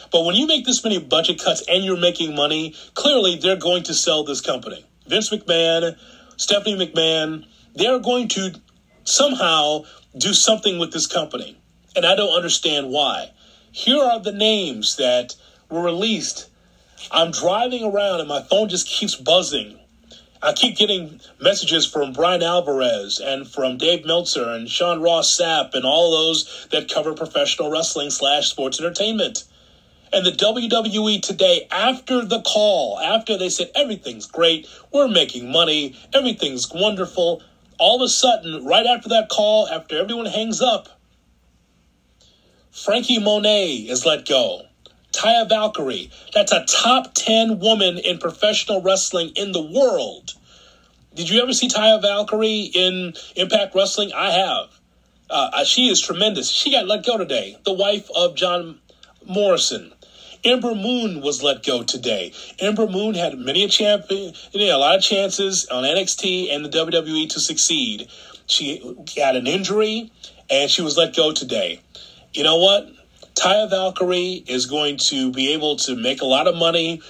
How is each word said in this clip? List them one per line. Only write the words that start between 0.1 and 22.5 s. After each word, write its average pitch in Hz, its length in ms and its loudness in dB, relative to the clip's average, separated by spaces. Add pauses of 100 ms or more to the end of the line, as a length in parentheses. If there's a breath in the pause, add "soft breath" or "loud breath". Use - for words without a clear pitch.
But 165 120 2
when 175 120 0
you 277 100 2
make 311 180 0
this - 200 0
many 202 160 0
budget 156 420 0
cuts - 240 -2
and 190 180 2
you're 185 140 -2
making 170 380 0
money, 156 380 -2 (200 loud breath)
clearly 226 420 2
they're 185 200 0
going 175 280 0
to 165 100 -6
sell 156 280 0
this 143 180 -4
company. 110 440 -6 (240)
Vince 220 220 0
McMahon, 165 640 0 (400 loud breath)
Stephanie 202 500 0
McMahon, 156 580 -2 (300 soft breath)
they're 247 240 2
going 240 300 0
to 190 260 -4 (480)
somehow 160 800 2 (340 loud breath)
do - 160 -2
something 208 460 2
with 165 140 -4
this - 160 -4
company. 127 500 -6 (380)
And 262 100 2
I 180 80 6
don't 202 200 2
understand 160 560 0
why. 135 420 -2 (400 soft breath)
Here 269 280 2
are 233 200 2
the 202 120 -6
names 202 640 0
that 123 380 0 (360 soft breath)
were 165 120 -4
released. 175 640 -4 (640 loud breath)
I'm 165 220 2
driving 233 520 0
around 202 360 0
and 151 80 -8
my 143 140 -4
phone 208 260 2
just 180 180 -4
keeps - 300 -4
buzzing. 135 640 0 (600 loud breath)
I - 120 2
keep 247 240 0
getting 185 440 -2 (200 loud breath)
messages - 440 2
from 143 280 -2
Brian 165 320 2
Alvarez 131 760 0